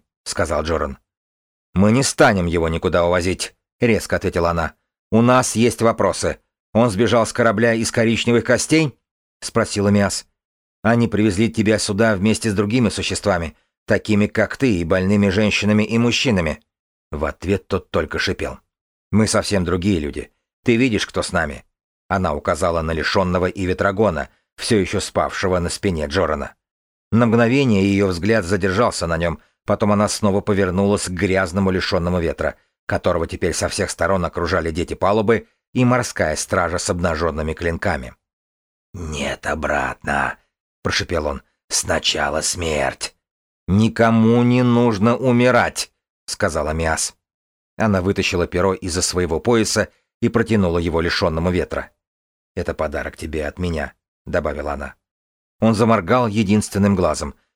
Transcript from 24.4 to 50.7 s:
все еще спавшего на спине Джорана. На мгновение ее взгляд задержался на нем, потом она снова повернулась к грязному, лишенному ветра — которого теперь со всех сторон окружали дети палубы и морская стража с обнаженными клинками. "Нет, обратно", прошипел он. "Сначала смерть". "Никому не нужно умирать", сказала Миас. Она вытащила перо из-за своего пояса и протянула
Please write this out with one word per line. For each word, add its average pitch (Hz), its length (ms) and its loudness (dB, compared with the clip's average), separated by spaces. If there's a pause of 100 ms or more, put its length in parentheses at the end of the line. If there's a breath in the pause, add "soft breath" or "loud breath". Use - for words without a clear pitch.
все - 220 0
еще 95 220 -2
спавшего 90 580 -2
на 85 120 -2
спине 82 360 -4
Джорана. 76 480 -2 (560)
На 117 160 4
мгновение 117 640 4
ее 98 180 2
взгляд 95 360 0
задержался 95 640 0
на 82 100 -2
нем, 82 240 -2 (240 soft breath)
потом 104 280 0
она 101 160 2
снова 101 320 0
повернулась 98 640 0
к 92 60 -8
грязному, 95 580 0
лишенному 90 500 0
ветра — 76 360 -4 (300)
которого 87 400 -2
теперь 85 280 -4
со - 140 -2
всех 90 220 -4
сторон 87 340 0
окружали 82 460 -2
дети 80 240 -4
палубы 104 540 0 (240 soft breath)
и 123 120 2
морская 120 520 0
стража 87 420 -2
с - 120 -4
обнаженными 80 640 -2
клинками. 80 600 -4 (800)
"Нет, 73 540 -8
обратно", 71 920 -4 (440)
прошипел 82 440 -2
он. 69 160 -6 (280)
"Сначала 76 720 -2
смерть". 78 720 -4 (520)
"Никому 113 760 4
не 123 200 4
нужно 120 540 4
умирать", 120 760 2 (360)
сказала 78 420 -2
Миас. 80 460 -2 (600)
Она 101 260 2
вытащила 90 440 0
перо 92 280 0
из-за 90 280 -4
своего 82 380 -2
пояса 110 480 0 (320 soft breath)
и 117 80 2
протянула 107 500 2